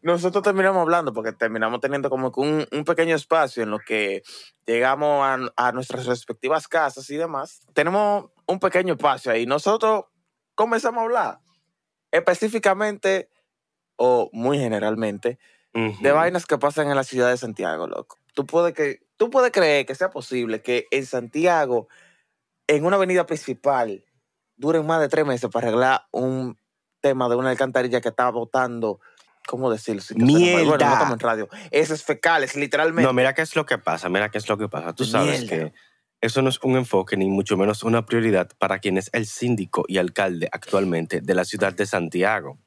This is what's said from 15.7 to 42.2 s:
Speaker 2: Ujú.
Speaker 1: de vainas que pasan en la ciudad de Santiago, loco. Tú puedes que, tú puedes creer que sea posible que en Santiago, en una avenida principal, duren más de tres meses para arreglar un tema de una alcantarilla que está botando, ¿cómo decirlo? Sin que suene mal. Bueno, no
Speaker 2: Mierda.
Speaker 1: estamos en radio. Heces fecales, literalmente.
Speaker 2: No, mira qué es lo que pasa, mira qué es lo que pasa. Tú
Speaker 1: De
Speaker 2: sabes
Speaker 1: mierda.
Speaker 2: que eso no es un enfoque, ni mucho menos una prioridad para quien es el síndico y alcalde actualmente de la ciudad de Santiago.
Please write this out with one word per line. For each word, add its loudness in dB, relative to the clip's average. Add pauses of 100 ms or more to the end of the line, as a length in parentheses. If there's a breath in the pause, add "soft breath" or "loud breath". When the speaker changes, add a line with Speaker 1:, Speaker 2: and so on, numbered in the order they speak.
Speaker 2:
Ujú. -2
Speaker 1:
de 4
vainas 2
que 0
pasan 0
en 0
la 0
ciudad 0
de 2
Santiago, -6
loco. -12 (180)
Tú -2
puedes 2
que, -4 (140)
tú 0
puedes 4
creer 4
que -6
sea -2
posible -6
que -2
en 0
Santiago, 0 (800 soft breath)
en 2
una 2
avenida 2
principal, -2 (520)
duren 0
más 2
de 2
tres 2
meses -2
para -2
arreglar 2 (100)
un -4 (440)
tema 2
de 2
una 0
alcantarilla 0
que -4
está 0
botando, -2 (460 soft breath)
¿cómo -4
decirlo? -4
Sin -6
que 4
suene 8
mal. 6
Bueno, 4
no 4
Speaker 2:
Mierda. 4
Speaker 1:
estamos 2
en -8
radio. -2 (220 loud breath)
Heces 0
fecales, 0
literalmente. 2
Speaker 2:
No, 4
mira 2
qué -2
es -6
lo 0
que -2
pasa, -4
mira 0
qué -6
es -8
lo 0
que -4
pasa. -8
Tú -4
Speaker 1:
De -4
Speaker 2:
sabes 0
Speaker 1:
mierda. -4
Speaker 2:
que -20 (460 soft breath)
eso 0
no 2
es -4
un 2
enfoque, 0
ni 2
mucho 0
menos 0
una 2
prioridad 2 (100)
para 0
quien 0
es -4
el -2
síndico -2
y 0
alcalde -2
actualmente -2
de -2
la 2
ciudad -2
de -2
Santiago. -2